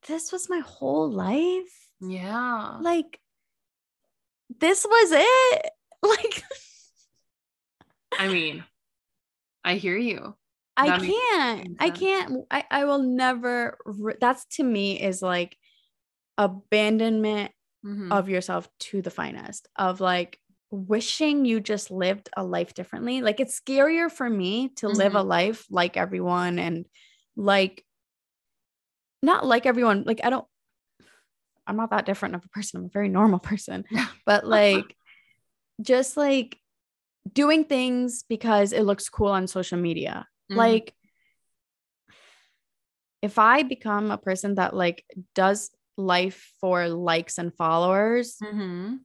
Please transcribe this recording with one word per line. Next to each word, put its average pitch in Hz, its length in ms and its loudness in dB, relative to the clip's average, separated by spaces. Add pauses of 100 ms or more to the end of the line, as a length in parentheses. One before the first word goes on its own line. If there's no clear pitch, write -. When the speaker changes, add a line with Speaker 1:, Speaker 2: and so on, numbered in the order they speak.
Speaker 1:
this 320 240 -8
was 370 180 -8
my 349 100 -2
whole 285 520 -2
life." 320 760 -4 (100)
Speaker 2:
Yeah. 208 800 -8
Speaker 1:
Like, 330 380 -2 (1400)
this 359 260 2
was 427 280 6
it. 494 640 4
<laughs> - 280 -14
Like, 415 400 2 (1800)
Speaker 2:
I 190 100 0
mean, 165 340 -4 (1000)
I 180 120 -2
hear 190 220 -4
you. 214 380 -6 (420)
Speaker 1:
I 269 80 4
Speaker 2:
That 359 160 2
makes 370 140 0
Speaker 1:
can't, 330 520 0 (120)
I 320 100 2
Speaker 2:
sense. - 100 -8
Speaker 1:
can't, 381 520 -2
I, - 180 -2
I 285 160 0
will 285 160 2
never 247 840 -2
re-, 214 360 -6
that's 254 240 0 (120)
to 320 60 -2
me 202 380 -2
is, 185 220 -4
like, 175 340 -2 (800)
abandonment 214 1120 0 (340)
Speaker 2:
Mm-hmm. 202 260 -6
Speaker 1:
of 196 180 0
yourself 180 400 -4 (100)
to - 220 -6
the 180 80 -6
finest, - 680 -12
of, 185 240 -2
like, 180 400 -2 (300)
wishing 233 760 0
you 226 140 2
just 208 300 -6
lived 190 480 -2
a 196 60 -6
life 175 300 -4
differently. 240 480 -6
Like, 214 180 0
it's 262 200 -4
scarier 311 520 2
for 254 180 -6
me 214 480 -2
to 220 120 -6
live 202 260 2
a 202 60 2
Speaker 2:
Mm-hmm. 190 80 -2
Speaker 1:
life 185 400 0
like 180 280 0
everyone 180 640 -2
and, 170 260 -6 (500)
like, 196 480 2 (1400)
not 320 220 2
like 247 200 2
everyone. 233 400 2
Like, 226 180 -2
I 247 60 2
don't, 254 160 -4 (1200)
I'm 202 120 -6
not 226 140 -4
that 208 140 0
different 190 300 -4
of 175 100 -10
a - 40 -20
person. 196 300 -10
I'm 180 60 -10
a 180 40 -12
very 202 200 -2
normal 190 300 4
person. 196 480 -8
Speaker 2:
<laughs> - 40 -12
Yeah. 226 160 -2 (180)
Speaker 1:
But, 208 200 2
like, 208 500 4 (840)
just, 254 360 2
like, 269 420 0 (720)
doing 302 340 4
things 247 640 -2
because 214 460 2
it 214 100 2
looks 202 260 0
cool 208 180 0
on 190 200 0
social 180 300 -6
media. 170 500 -4 (240)
Speaker 2:
Mm-hmm. 196 60 0
Speaker 1:
Like, 226 360 4 (2250)
if 208 180 -2
I 240 240 6
become 214 480 -2
a 202 60 -4
person 196 380 -2
that, 190 200 0
like, 175 300 -2 (300)
does 196 360 2 (260)
life 185 540 0 (100)
for 175 280 0
likes 170 480 -2
and 170 160 -6
followers 196 880 0
Speaker 2:
Mm-hmm. 202 600 -8